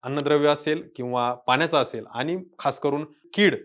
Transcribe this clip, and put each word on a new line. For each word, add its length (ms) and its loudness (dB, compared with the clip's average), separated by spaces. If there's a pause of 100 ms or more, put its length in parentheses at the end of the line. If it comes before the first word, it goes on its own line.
अन्नद्रव्य 440 2
असेल 480 0
किंवा 380 -2
पाण्याचं 440 0
असेल 360 -2
आणि 300 -6 (160)
खास 200 -2
करून 260 -2 (280)
कीड 320 4